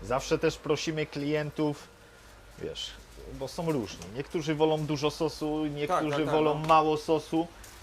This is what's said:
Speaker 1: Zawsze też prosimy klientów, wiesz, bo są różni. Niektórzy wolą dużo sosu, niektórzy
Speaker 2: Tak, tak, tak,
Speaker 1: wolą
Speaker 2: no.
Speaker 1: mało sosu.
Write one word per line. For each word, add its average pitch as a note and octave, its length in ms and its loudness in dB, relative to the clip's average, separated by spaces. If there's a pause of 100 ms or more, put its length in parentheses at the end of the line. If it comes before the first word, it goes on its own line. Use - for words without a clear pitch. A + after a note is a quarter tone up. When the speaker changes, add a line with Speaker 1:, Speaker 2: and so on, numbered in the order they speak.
Speaker 1:
Zawsze C3 360 0
też D#3 180 2
prosimy D#3 480 0
klientów, D3 800 -2 (720)
wiesz, - 320 -8 (420)
bo C3+ 140 -8
są E3 240 -2
różni. G#2 340 -4 (100)
Niektórzy D3+ 400 -4
wolą D#3 300 4
dużo D3 260 0
sosu, D#3 540 -2
niektórzy D3+ 440 0
Speaker 2:
Tak, - 80 -
tak, D#3 80 2
tak, D3 100 0
Speaker 1:
wolą D3+ 240 4
Speaker 2:
no. D#3 80 -4
Speaker 1:
mało D#3 300 8
sosu. D#3+ 500 0 (360)